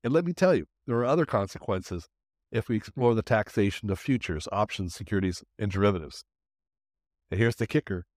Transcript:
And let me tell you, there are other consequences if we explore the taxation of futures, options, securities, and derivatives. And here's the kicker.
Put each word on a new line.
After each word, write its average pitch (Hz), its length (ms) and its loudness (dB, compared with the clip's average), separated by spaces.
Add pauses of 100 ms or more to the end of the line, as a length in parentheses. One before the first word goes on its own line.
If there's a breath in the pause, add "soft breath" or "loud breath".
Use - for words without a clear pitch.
And 120 80 0
let 170 120 4
me 175 80 -2
tell 185 220 4
you, 85 120 0 (200)
there 117 100 -2
are 120 80 2
other 151 220 2
consequences 98 800 -4 (420)
if - 180 -4
we 113 80 0
explore 120 380 2
the 110 80 0
taxation 107 680 0
of 92 80 -2
futures, 101 520 -2
options, 98 440 -2
securities, 95 480 -2 (160)
and 104 120 -2
derivatives. 95 540 0 (1040)
And 92 80 -2
here's 117 180 2
the 110 100 -2
kicker. 98 400 -2 (100)